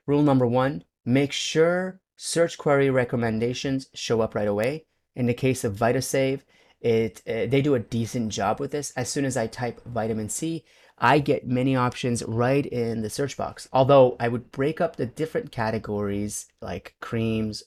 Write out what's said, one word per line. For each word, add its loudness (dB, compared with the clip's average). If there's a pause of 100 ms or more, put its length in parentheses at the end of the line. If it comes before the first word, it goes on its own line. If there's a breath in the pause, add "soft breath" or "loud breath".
Rule 2
number 6
one, 0 (220)
make 2
sure 0 (160)
search 0
query 4
recommendations 0
show -2
up 0
right 0
away. -2 (280)
In -2
the 2
case 0
of -2
VitaSave, 0 (400 soft breath)
it, 0
uh, -4
they 2
do 2
a 2
decent -4
job -2
with -6
this. -6
As -4
soon -2
as -2
I -2
type -8
vitamin -4
C, -6 (360 soft breath)
I 6
get 0
many 2
options -2
right 0
in -4
the -6
search -6
box, -8
although 8
I 0
would -6
break -2
up -2
the -4
different -6
categories -4 (120)
like -12
creams -2